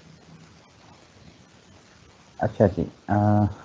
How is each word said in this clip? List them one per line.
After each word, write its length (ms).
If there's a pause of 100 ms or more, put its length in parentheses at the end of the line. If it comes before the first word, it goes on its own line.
(2500)
अच्छा 260
जी, 160 (260)
अ, 360 (200)